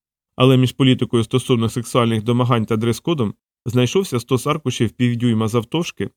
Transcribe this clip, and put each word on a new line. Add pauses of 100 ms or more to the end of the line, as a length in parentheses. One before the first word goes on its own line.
(360)
Але
між
політикою
стосовно
сексуальних
домагань
та
дрес-кодом (320)
знайшовся
стос
аркушів
півдюйма
завтовшки,